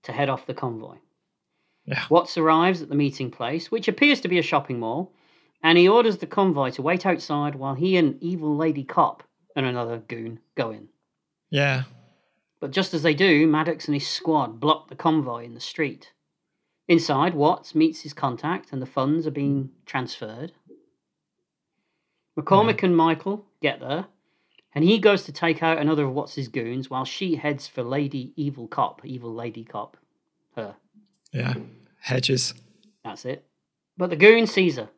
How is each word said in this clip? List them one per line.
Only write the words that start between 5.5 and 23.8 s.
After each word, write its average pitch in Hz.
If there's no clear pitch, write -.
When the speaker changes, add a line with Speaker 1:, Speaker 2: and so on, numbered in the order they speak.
Speaker 1:
and 165
he 175
orders 220
the 170
convoy 147
to 131
wait 151
outside 147
while 135
he 180
and 151
Evil 160
Lady 147
Cop -
and 131
another 120
goon 117
go 117
in. 107
Speaker 2:
Yeah. 139
Speaker 1:
But 139
just 185
as 151
they 156
do, 156
Maddox 160
and 147
his 143
squad 131
block 151
the 139
convoy 127
in 120
the 120
street. -
Inside, 165
Watts -
meets 160
his 143
contact 143
and 131
the 127
funds 151
are -
being 139
transferred. 123
McCormick 208
Speaker 2:
Yeah. 196
Speaker 1:
and 175
Michael 165
get 139
there, 139